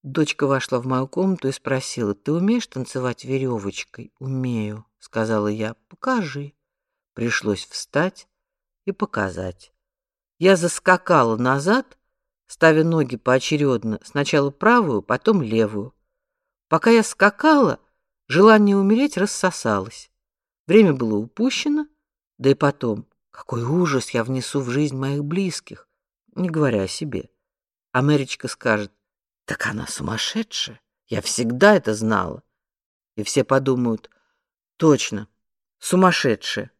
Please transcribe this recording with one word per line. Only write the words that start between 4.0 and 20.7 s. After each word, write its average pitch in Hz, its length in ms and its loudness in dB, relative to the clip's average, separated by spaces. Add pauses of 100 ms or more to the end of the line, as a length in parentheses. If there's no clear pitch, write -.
«Умею», 120 680 -6 (140)
сказала 110 480 -2
я. 107 280 -4 (140)
«Покажи». 143 640 -6 (600)
Пришлось 110 520 -4
встать - 640 -6 (560)
и - 80 -6
показать. 92 800 -8 (640)
Я 185 180 6
заскакала 165 800 2
назад, 139 600 0 (500)
ставя 160 380 4
ноги 147 320 0
поочерёдно, 127 880 0
сначала 143 460 0
правую, 196 500 2
потом 190 400 0
левую. 110 520 -2 (760)
Пока 190 220 4
я 226 120 6
скакала, 208 800 2 (460)
желание 202 500 6
умереть 220 400 2
рассосалось. 117 960 -4 (540)
Время 185 280 6